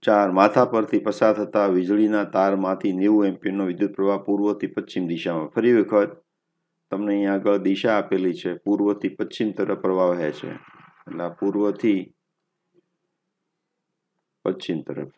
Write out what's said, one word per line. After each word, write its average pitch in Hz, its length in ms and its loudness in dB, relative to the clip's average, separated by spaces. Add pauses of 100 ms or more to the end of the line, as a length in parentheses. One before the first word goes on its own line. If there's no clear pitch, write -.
ચાર, 104 280 4
માથા 104 340 6
પરથી 110 340 0
પસાર 110 340 2
થતા 104 340 0
વીજળીના 104 560 2
તારમાંથી 95 720 0
નેવું 101 340 2
એમ્પિયરનો 95 380 -4
વિદ્યુત 90 300 -2
પ્રવાહ 98 300 0
પૂર્વથી 101 420 -2
પશ્ચિમ - 400 -6
દિશામાં. 82 400 -4
ફરી 117 260 2
વખત 104 380 2 (800)
તમને 101 220 -4
અહીંયા 101 200 0
આગળ 101 240 0
દિશા 98 400 0
આપેલી 92 440 -2
છે, 90 140 -4
પૂર્વથી 101 600 -2
પશ્ચિમ 107 360 -4
તરફ 95 300 -4
પ્રવાહ 92 280 2
વહે 82 220 -2
છે. - 200 -10 (560)
એટલે 85 160 -10
આ 85 160 -8
પૂર્વથી 101 640 0 (2500)
પશ્ચિમ 92 360 -4
તરફ 69 360 -10